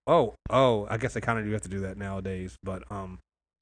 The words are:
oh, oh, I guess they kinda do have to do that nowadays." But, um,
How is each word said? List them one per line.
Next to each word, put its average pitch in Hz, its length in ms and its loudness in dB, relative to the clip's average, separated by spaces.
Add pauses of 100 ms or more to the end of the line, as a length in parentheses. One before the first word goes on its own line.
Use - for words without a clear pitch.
oh, 139 280 4 (160)
oh, 120 400 4
I 110 80 0
guess 120 160 -2
they 110 80 -4
kinda 113 200 0
do 104 100 -4
have 104 100 -2
to 92 80 -12
do 98 100 -4
that 95 160 -6
nowadays." 95 680 -8
But, 92 300 -8
um, 95 260 -10 (440)